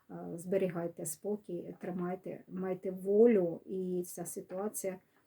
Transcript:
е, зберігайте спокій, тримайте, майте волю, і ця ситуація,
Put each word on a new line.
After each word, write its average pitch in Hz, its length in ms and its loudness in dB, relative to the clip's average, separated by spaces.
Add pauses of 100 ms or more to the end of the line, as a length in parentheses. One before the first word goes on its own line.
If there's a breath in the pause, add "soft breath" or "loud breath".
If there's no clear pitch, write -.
е, 175 280 -10
зберігайте 175 680 -2
спокій, 175 760 -6
тримайте, 180 680 -6
майте 185 440 -6
волю, 190 720 6
і 185 380 -4
ця 175 220 -10
ситуація, 190 760 -6 (280 soft breath)